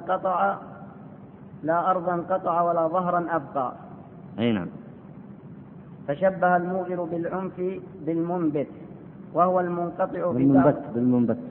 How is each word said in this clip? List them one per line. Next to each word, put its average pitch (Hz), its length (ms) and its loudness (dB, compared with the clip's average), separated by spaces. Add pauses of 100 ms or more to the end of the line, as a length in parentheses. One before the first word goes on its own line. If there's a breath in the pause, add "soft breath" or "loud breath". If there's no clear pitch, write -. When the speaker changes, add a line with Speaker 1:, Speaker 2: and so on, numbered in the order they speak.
Speaker 1:
قطع، 185 480 0 (1080)
لا 165 280 2
أرضا 180 260 2
قطع 175 460 0
ولا 170 260 2
ظهرا 175 420 2
أبقى. 139 420 -2 (640)
Speaker 2:
أي 117 140 4
نعم. 87 160 0 (1400)
Speaker 1:
فشبه 180 480 4
الموغل 180 540 -2
بالعنف 180 720 -4 (260)
بالمنبت 165 600 0 (680)
وهو 180 260 6
المنقطع 175 460 0
في 180 160 -4
بعض 127 120 0
Speaker 2:
بالمنبت، 135 480 6 (120)
بالمنبت، 120 440 4 (120)